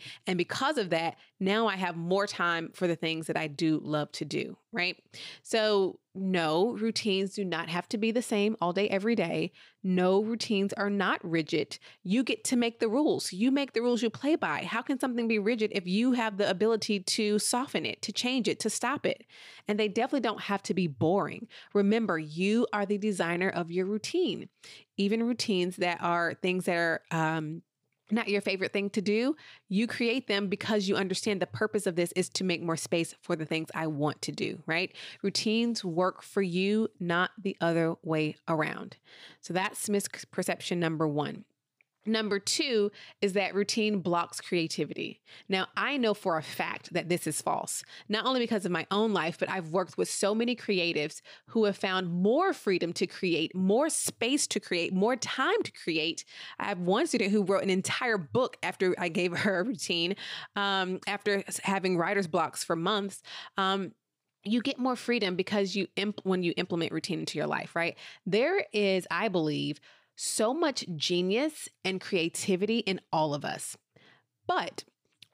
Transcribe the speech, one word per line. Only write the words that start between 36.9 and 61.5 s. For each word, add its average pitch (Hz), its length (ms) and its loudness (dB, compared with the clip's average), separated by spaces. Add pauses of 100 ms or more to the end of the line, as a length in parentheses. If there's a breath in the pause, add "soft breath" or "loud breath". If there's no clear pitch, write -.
not 175 300 2 (100)
the 185 220 -4
other 170 400 2
way 156 340 0 (100)
around. - 520 -4 (420 loud breath)
So - 140 -10
that's 190 340 -4
misperception - 880 -2
number 160 320 0
one. 147 380 -4 (600)
Number 214 320 0
two 220 540 0 (300 loud breath)
is 196 100 2
that 185 220 0
routine 208 460 2
blocks 170 380 -2
creativity. - 840 -4 (260 loud breath)
Now, 190 260 0
I 233 220 -2
know 226 160 4
for 185 240 0
a 156 60 -2
fact - 500 -6
that 170 160 -2
this 170 180 0
is 156 140 -2
false, - 420 -2 (280 loud breath)
not 214 160 -2
only 254 140 2
because 220 260 0
of 190 40 0
my 165 200 0
own 208 240 2
life, 165 240 0
but 180 100 -2
I've 180 220 -4
worked 180 260 0
with 180 140 0
so 202 240 0
many 240 200 0
creatives 170 680 -2 (240 loud breath)
who 226 180 2
have 202 140 2
found 190 340 0
more 240 400 4
freedom 175 400 0
to 190 140 -2
create, 165 480 -2
more 202 340 4
space - 600 -2
to - 120 -2
create, 175 320 -2
more 208 240 2
time 359 460 0
to - 100 -6
create. 160 540 -4 (320 loud breath)
I - 60 -4
have 196 160 -4
one 196 260 4
student 214 240 0
who 208 120 4
wrote 185 200 2
an 190 80 0
entire 214 480 0
book 233 440 -2
after 180 360 0
I 180 100 -2
gave 175 260 0
her 185 260 2
a 185 40 0
routine, 180 500 -2 (420 loud breath)
um, 190 500 0
after 202 420 0
s-, - 140 -6